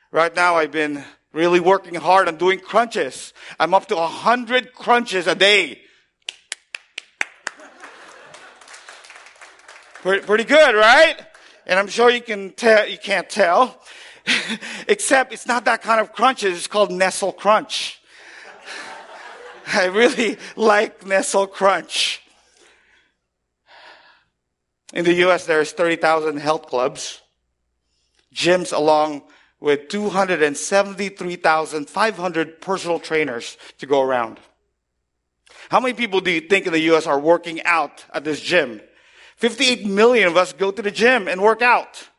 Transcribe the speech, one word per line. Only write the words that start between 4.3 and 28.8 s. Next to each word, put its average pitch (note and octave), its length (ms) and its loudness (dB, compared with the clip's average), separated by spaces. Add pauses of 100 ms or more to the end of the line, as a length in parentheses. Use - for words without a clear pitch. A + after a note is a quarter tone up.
crunches G3 540 0
a E3 80 2
day. F#3 440 2 (4000)
Pre-, F#3+ 200 0
pretty G#3+ 200 0
good, C4+ 320 6
right? C4 400 6 (540)
And F#3 100 2
I'm G3+ 80 0
sure A3+ 240 4
you A#3+ 100 0
can G3+ 300 -10
tell, A3 380 4
you F#3+ 100 -6
can't G3 320 -4
tell. G3+ 500 2 (540)
<laughs> - 540 -10
Except C4 440 0
it's - 140 -16
not A#3+ 200 -2
that A#3 160 0
kind A3 180 2
of G3+ 120 -4
crunches. G#3 460 0
It's E3 80 -10
called G3+ 240 0
Nestle F3+ 400 -2
Crunch. - 720 -2 (840)
<laughs> - 880 -20
I G3+ 120 0
really G#3+ 520 0 (200)
like G#3 500 0
Nestle F#3+ 400 0
Crunch. - 720 -2 (2750)
In F3 140 -4
the E3+ 80 4
U F3 160 2
S, E3+ 160 0
there's D#3 260 0
thirty E3+ 240 0
thousand D#3+ 400 0
health D#3 300 -4
clubs, - 560 -6 (1120)
gyms, F3 420 0
along D3+ 460 2 (360)